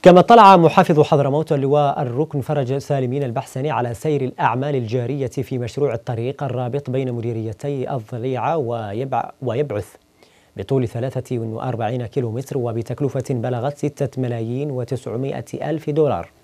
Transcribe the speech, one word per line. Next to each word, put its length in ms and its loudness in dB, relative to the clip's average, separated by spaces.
كما 180 10
اطلع 360 10
محافظ 440 6
حضرموت 520 2
اللواء 500 2
الركن 380 -4
فرج 380 -2
سالمين 440 -2
البحسني 480 -6
على 240 -2
سير 260 -2
الأعمال 560 -2
الجارية 500 -4
في 320 -6
مشروع 360 -4
الطريق 480 -6
الرابط 480 -6
بين 220 -4
مديريتي 800 -6
الضليعة 640 -4
ويبع-، 720 -6
ويبعث 440 -4
بطول 320 -2
ثلاثة 500 -6
وأربعين 680 -6
كيلومتر 520 -6
وبتكلفة 720 -4
بلغت 480 -4
ستة 440 -6
ملايين 480 -4
وتسعمائة 1000 -6
ألف 200 -6
دولار 400 0